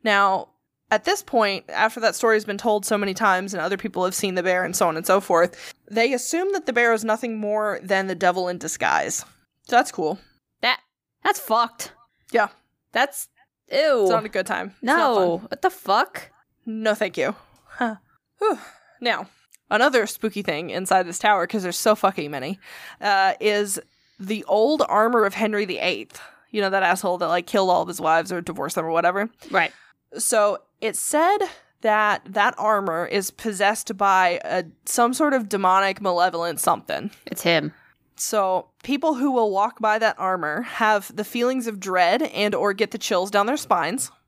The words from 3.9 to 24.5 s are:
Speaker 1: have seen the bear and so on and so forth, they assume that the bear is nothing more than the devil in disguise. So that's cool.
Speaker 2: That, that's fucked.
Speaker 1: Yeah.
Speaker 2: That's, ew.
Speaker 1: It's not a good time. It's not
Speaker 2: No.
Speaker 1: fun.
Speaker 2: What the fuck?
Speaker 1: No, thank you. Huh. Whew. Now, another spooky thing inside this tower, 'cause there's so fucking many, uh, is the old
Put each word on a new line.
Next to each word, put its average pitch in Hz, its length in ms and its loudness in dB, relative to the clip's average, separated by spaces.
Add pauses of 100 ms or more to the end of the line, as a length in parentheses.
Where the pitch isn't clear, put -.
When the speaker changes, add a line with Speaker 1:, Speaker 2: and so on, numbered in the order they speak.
Speaker 1:
have 180 100 -2
seen 185 220 -4
the 180 60 -2
bear 185 220 0
and 170 100 -6
so 180 140 2
on 156 80 -2
and 165 100 -8
so 196 140 4
forth, 180 540 0 (160)
they 233 240 2
assume 349 380 -2
that 359 120 -4
the 262 80 -4
bear 233 220 4
is 214 100 -2
nothing 226 340 -2
more 214 440 -2
than 190 240 0
the 190 80 -4
devil 180 340 0
in 180 80 -4
disguise. 80 640 -2 (500)
So 240 80 2
that's - 160 2
cool. 165 260 -4 (440)
Speaker 2:
That, 247 180 0 (420)
that's - 180 0
fucked. - 520 -2 (380)
Speaker 1:
Yeah. 214 180 2 (440)
Speaker 2:
That's, 269 360 -2 (420)
ew. 277 320 2
Speaker 1:
It's 185 80 4
not 220 140 2
a 214 60 -10
good 196 160 -2
time. 190 300 -6
It's - 80 -16
not 277 120 2
Speaker 2:
No. 190 420 2
Speaker 1:
fun. 220 120 -14
Speaker 2:
What - 120 -10
the 370 80 2
fuck? - 600 -2 (340)
Speaker 1:
No, 220 300 -2
thank 202 240 -4
you. 156 160 -2 (320)
Huh. 220 300 -6 (420)
Whew. 403 200 0 (420)
Now, 226 280 -4 (420)
another 240 360 4
spooky 208 360 -6
thing 165 280 -4
inside 185 320 2
this 175 160 -6
tower, 196 280 2
'cause 196 180 -4
there's 175 140 -6
so 214 160 2
fucking 175 360 -2
many, 147 280 -8 (420)
uh, 190 400 2
is 208 380 0 (400)
the 202 260 -6
old 247 440 2